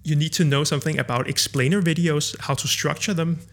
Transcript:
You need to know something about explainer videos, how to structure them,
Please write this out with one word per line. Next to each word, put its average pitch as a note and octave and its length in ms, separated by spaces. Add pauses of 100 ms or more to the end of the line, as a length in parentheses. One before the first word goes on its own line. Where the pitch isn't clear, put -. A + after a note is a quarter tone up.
You D3+ 100
need D3+ 200
to F3 100
know C#3+ 180
something D3+ 360
about B2+ 280
explainer C#3 540
videos, E3 600
how C#3+ 140
to B2+ 140
structure - 460
them, E3 260 (120)